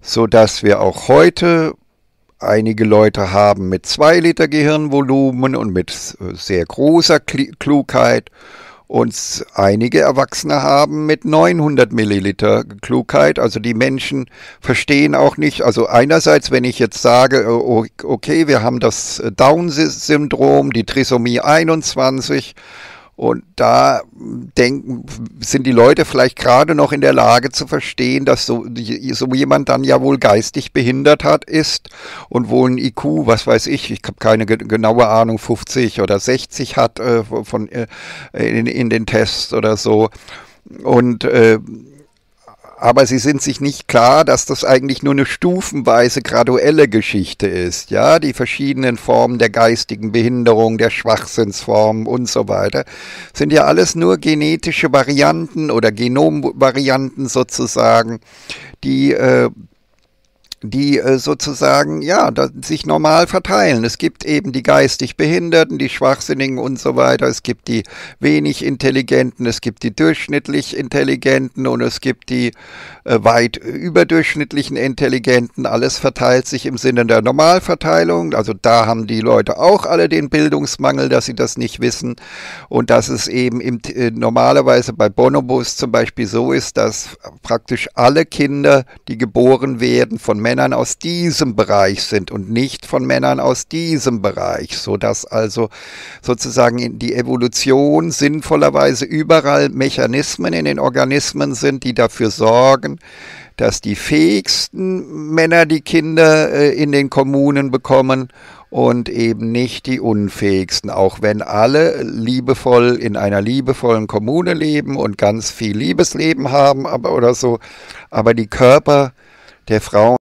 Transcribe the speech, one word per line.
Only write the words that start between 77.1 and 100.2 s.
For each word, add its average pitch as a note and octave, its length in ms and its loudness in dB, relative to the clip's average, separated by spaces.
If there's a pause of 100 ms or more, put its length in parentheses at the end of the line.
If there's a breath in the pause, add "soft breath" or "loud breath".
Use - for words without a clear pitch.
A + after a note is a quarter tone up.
Normalverteilung. E3 1120 0
Also G#2+ 260 -4
da A#2 280 4
haben A2+ 180 -2
die A2+ 160 -4
Leute A2 380 2
auch F#3 260 4
alle E3+ 240 2
den D3+ 220 -2
Bildungsmangel, C#3+ 800 0
dass C3 160 2
sie B2 100 -8
das B2 240 -4
nicht A#2 200 -8
wissen. A#2+ 360 -4 (540 loud breath)
Und A#2 200 -2
dass A#2 200 4
es A#2+ 180 -4
eben B2 340 -2
im, A#2+ 200 -6 (120)
äh, A#2+ 160 -2
normalerweise A#2+ 840 2
bei G#2+ 160 2
Bonobos B2+ 640 0
zum B2 160 -6
Beispiel A#2 340 -2
so A#2 280 -2
ist, - 240 -4
dass A2 320 -4 (340)
praktisch - 500 -6
alle C#3+ 320 2
Kinder, C#3+ 600 0 (220 soft breath)
die A#2 120 -10
geboren B2 600 2
werden, A#2+ 380 0
von G#2 220 -2
Männern A#2 160 0 (180)
aus A#2+ 240 -4
diesem E3 600 -4
Bereich G2+ 460 0
sind G2 280 -4
und G2 180 -10
nicht A#2+ 360 -4
von C3 180 -2
Männern C3 380 0
aus C3 260 -2
diesem D#3 540 -4
Bereich, F2+ 560 -6
sodass G#2 480 -4
also A2 420 -4 (540 loud breath)
sozusagen A#2+ 580 0
in A#2 180 -8
die A#2 160 -6
Evolution C3 1000 0
sinnvollerweise C#3+ 920 0
überall D3 640 2
Mechanismen C3+ 840 -4